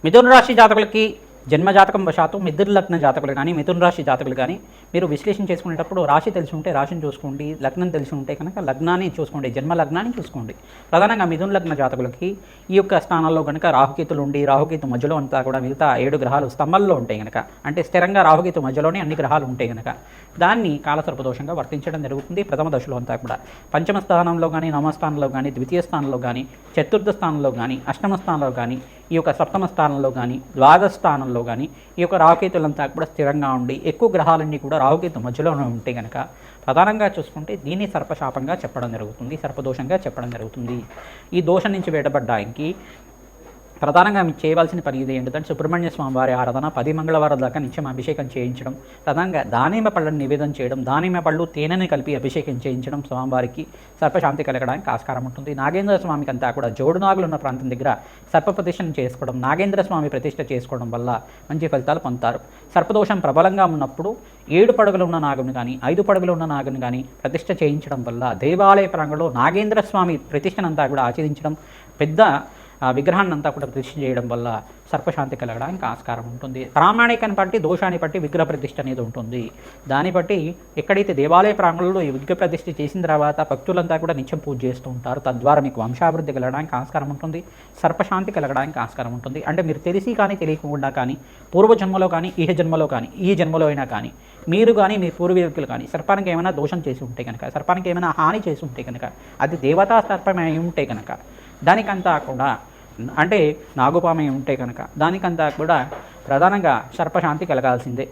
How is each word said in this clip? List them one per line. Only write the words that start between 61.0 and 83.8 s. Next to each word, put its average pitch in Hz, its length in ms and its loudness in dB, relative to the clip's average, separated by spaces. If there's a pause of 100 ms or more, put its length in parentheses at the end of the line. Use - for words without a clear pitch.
మంచి 156 240 -2
ఫలితాలు 139 320 0
పొందుతారు. 123 340 -2 (340)
సర్పదోషం 202 520 2
ప్రబలంగా 185 400 4 (100)
ఉన్నప్పుడు 156 340 -4 (380)
ఏడు 202 320 6
పడగలు 190 280 4
ఉన్న 170 180 -2
నాగుని 131 320 -2
కానీ, 123 160 -4 (180)
ఐదు 185 160 2
పడగలు 180 280 2
ఉన్న 165 180 -4
నాగుని 135 320 -6
కానీ 127 140 -4 (220)
ప్రతిష్ట 156 280 -4 (120)
చేయించడం 147 460 -2
వల్ల, 120 260 -4 (100)
దేవాలయ 196 500 6
ప్రాంగణంలో 151 320 -2 (140)
నాగేంద్ర 208 400 2 (100)
స్వామి 180 260 2 (160)
ప్రతిష్టనంతా 156 600 -2
కూడా 135 160 0
ఆచరించడం, 151 460 -4 (460)
పెద్ద, 156 200 2 (640)
ఆ, - 20 4 (100)
విగ్రహాన్ని 170 380 2
అంతా 151 180 -2
కూడా 143 140 -8
ప్రతిష్ఠ 127 340 -8
చేయడం 123 300 -2
వల్ల 120 160 -4 (440)
సర్పశాంతి 143 500 -4
కలగడానికి 131 500 -6
ఆస్కారం 117 400 -8
ఉంటుంది. 131 300 -10 (140)
ప్రామాణికాన్ని 220 640 6
బట్టి, 190 240 2
దోషాన్ని 175 400 0
బట్టి 160 220 -4
విగ్రహ 156 240 2
ప్రతిష్ఠ 143 340 -6
అనేది 131 220 -6
ఉంటుంది. 117 360 -8 (500)
దాన్ని 151 260 0
బట్టి 185 200 0 (440)
ఎక్కడైతే 196 400 0
దేవాలయ 180 400 6
ప్రాంగణంలో 180 460 2
ఈ - 80 -2
విగ్రహ 156 260 -2
ప్రతిష్ఠ 170 260 -2 (140)
చేసిన 151 260 -4
తర్వాత 151 320 2 (120)
భక్తులంతా 170 520 -2